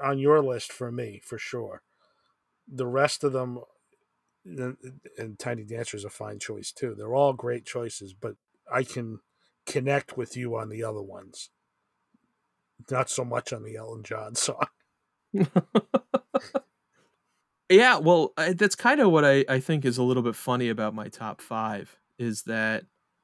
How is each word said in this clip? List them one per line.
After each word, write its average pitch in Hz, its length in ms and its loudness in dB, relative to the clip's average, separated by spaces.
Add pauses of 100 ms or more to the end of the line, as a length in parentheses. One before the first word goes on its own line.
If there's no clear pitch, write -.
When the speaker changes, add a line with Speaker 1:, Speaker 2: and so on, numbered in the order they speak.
Speaker 1:
on 139 160 0
your 147 240 6
list 127 320 -2
for 120 180 -8
me, 117 320 -8
for - 140 -12
sure. 107 460 -10 (840)
The 127 200 -6
rest 135 360 0
of 139 100 0
them, 127 260 -6 (840)
and, 131 320 -10 (400)
and 110 200 -12
Tiny 117 280 -6
Dancer 113 320 -10
is 101 80 -12
a 101 40 -12
fine 104 300 -12
choice, 101 320 -10
too. 117 240 -8
They're 107 180 -8
all 139 200 4
great 120 320 -6
choices, 104 480 -10
but 104 220 -10 (360)
I 131 120 0
can 113 360 -10 (460)
connect 139 500 -2
with 120 220 -8
you 120 180 -6
on 110 140 -6
the 113 140 -8
other 107 180 -6
ones. 98 480 -16 (1400)
Not 131 220 0
so 127 120 -4
much 120 300 -4
on 110 100 -10
the 110 120 -12
Elton 110 280 -14
John 110 320 -10
<laughs> - 0 -
song. - 300 -4 (680)
Speaker 2:
<laughs> 196 120 0 (2250)
Yeah, 226 280 10
well, 165 360 6
I, 160 160 0
that's 190 240 2
kinda 262 320 6
what 160 160 8
I, 139 240 8
I 131 140 2
think 151 240 0
is 123 120 2
a 127 60 2
little 127 200 4
bit 117 120 0
funny 123 320 -2
about 107 260 -2
my 107 140 -10
top 107 320 -10
five, 110 580 -6 (200)
is 117 260 -4
that 110 400 -2 (400)